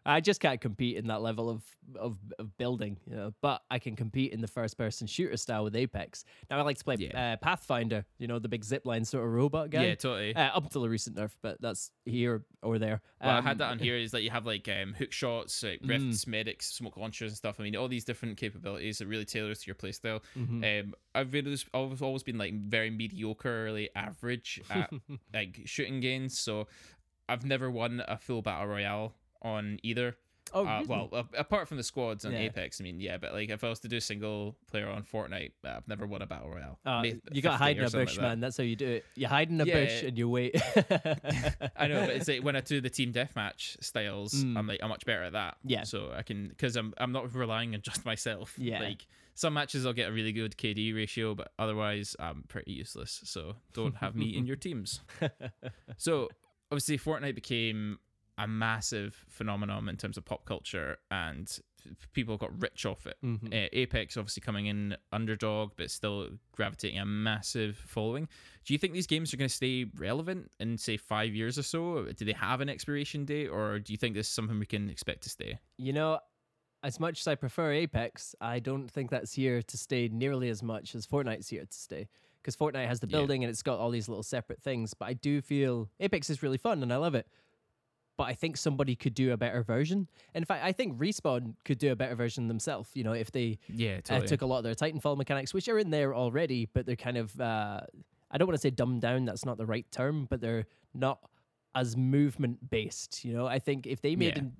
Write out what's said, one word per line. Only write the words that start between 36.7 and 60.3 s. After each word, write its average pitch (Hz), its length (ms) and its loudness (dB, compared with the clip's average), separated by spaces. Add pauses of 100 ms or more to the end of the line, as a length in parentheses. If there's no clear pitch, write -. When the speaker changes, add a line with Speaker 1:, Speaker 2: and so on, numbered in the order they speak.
Speaker 1:
Uh, 123 160 2
Speaker 2:
May-, 117 180 0 (120)
Speaker 1:
you 139 100 0
gotta 143 160 6
Speaker 2:
fifty 139 60 6
Speaker 1:
hide 147 140 6
in 131 60 2
Speaker 2:
or - 20 4
Speaker 1:
a 120 40 4
Speaker 2:
something 123 160 4
Speaker 1:
bush, - 120 -2
Speaker 2:
like - 40 0
that. 123 80 4
Speaker 1:
man. 117 100 0
That's 123 180 -2
how 135 60 2
you 117 120 2
do 131 120 0
it. 117 180 0 (100)
You 127 120 0
hide 147 220 6
in 165 120 2
a 151 40 8
Speaker 2:
Yeah. 175 80 4 (120)
Speaker 1:
bush 113 180 2
and 123 140 0
you 120 120 4
wait. 123 260 4
<laughs> 147 1200 2
Speaker 2:
I 147 120 4
know, 143 180 4
but 131 100 2
it's 151 120 0
like 131 160 0
when 143 120 2
I 131 60 0
do 139 200 0
the 123 80 0
team 123 240 0
deathmatch - 680 -4
styles, 104 500 -2 (100)
Speaker 1:
Mm. 120 140 2
Speaker 2:
I'm, 107 100 0
like, 104 160 -2
I'm 110 60 0
much 107 160 -6
better 98 180 2
at 87 100 -4
that. 98 300 -2
Speaker 1:
Yeah. 127 200 2
Speaker 2:
So 101 280 -6
I 67 120 -6
can, 101 340 -6
'cause 123 180 0
I'm, 110 220 -2
I'm 123 140 -2
not 123 240 -4
relying 117 400 0
on 101 60 -4
just - 240 -6
myself. 110 520 -4
Speaker 1:
Yeah. 117 220 0
Speaker 2:
Like, 101 260 -4 (280)
some 160 200 2
matches 143 320 0
I'll 123 80 2
get 113 160 0
a 107 40 -2
really 110 180 2
good 110 260 -2
K 107 160 0
D 110 200 0
ratio, 110 420 0
but - 240 -10
otherwise 107 600 0
I'm 76 280 -6
pretty - 260 -8
useless. - 520 -8
So 92 320 -8 (160)
don't 113 240 0
have 98 180 -4
me 110 200 0
in 123 100 0
your 135 100 -2
teams. 135 460 -6 (200)
Speaker 1:
<laughs> 156 100 2 (640)
Speaker 2:
So 151 320 2 (420)
obviously 143 260 0
Fortnite 139 380 -2
became 110 640 0 (380)
a 107 100 0
massive 110 800 -2
phenomenon 104 580 -2
in 92 80 -4
terms 101 220 -6
of - 80 -12
pop - 200 -6